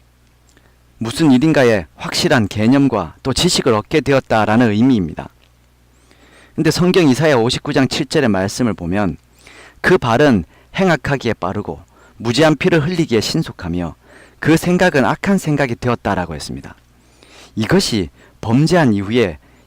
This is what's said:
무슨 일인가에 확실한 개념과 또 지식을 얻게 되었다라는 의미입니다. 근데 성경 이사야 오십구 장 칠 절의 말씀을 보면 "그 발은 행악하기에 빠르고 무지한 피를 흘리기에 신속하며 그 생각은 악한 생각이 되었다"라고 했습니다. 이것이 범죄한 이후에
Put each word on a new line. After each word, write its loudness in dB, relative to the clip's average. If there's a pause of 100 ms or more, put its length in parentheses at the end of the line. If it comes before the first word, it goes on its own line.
(1000)
무슨 0
일인가에 2 (100)
확실한 -2
개념과 0
또 -4
지식을 0
얻게 0
되었다라는 2
의미입니다. 0 (1300)
근데 0
성경 2
이사야 2
오십구 -2
장 2
칠 -4
절의 0
말씀을 -2
보면 -4 (640)
"그 2
발은 2 (320)
행악하기에 -2
빠르고 -8 (340)
무지한 2
피를 0
흘리기에 0
신속하며 -6 (420)
그 0
생각은 0
악한 0
생각이 -2
되었다"라고 -4
했습니다. -14 (800)
이것이 -2 (300)
범죄한 2
이후에 -2 (280)